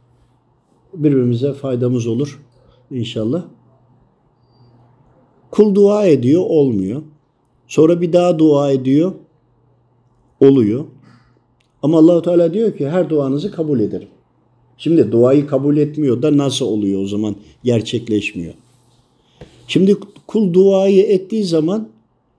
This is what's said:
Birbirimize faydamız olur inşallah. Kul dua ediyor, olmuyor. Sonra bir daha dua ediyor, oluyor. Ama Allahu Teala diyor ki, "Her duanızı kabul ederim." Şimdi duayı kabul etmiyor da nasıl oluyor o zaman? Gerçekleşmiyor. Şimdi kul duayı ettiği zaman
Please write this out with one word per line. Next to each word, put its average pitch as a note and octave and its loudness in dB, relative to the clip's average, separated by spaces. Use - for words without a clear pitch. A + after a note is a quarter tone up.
Birbirimize C3+ 0
faydamız B2 -2
olur B2 -6
inşallah. B2 -6
Kul G#3 2
dua G3+ 2
ediyor, D3 2
olmuyor. A#2+ -2
Sonra E3+ 0
bir E3+ -4
daha F3 2
dua C#3+ 2
ediyor, C3+ 0
oluyor. C3+ 4
Ama D#3 0
Allahu E3 6
Teala E3+ 0
diyor G#3+ -2
ki, C#3 -4
"Her E3+ -2
duanızı D3 -2
kabul D3 -2
ederim." G2 -4
Şimdi D3+ 0
duayı C3 2
kabul D3 0
etmiyor D3 -2
da D3 0
nasıl C#3 -2
oluyor G2 -2
o G2 -4
zaman? G#2 -4
Gerçekleşmiyor. G#2+ -4
Şimdi G3 2
kul G#3 -2
duayı G3 4
ettiği G#3 -2
zaman F3 -2